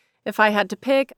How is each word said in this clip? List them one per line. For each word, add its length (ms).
If 140
I 120
had 200
to 60
pick, 420